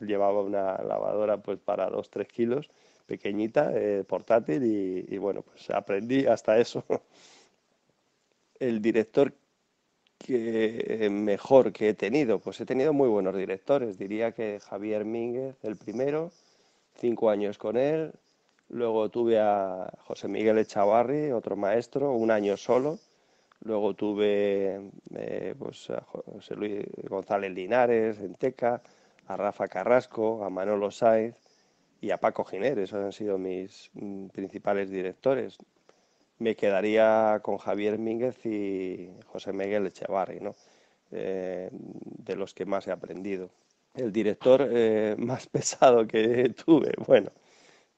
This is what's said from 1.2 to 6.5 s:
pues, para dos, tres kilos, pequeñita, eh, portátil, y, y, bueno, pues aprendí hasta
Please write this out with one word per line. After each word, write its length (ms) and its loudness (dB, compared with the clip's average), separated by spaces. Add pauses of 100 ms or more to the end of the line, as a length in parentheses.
pues, 220 -6
para 300 -2
dos, 200 -6
tres 180 -6
kilos, 420 -2 (360)
pequeñita, 680 -2
eh, 300 0
portátil, 600 0
y, 400 -2 (100)
y, 40 -6
bueno, 240 -4
pues 260 -20
aprendí 560 -2
hasta 340 4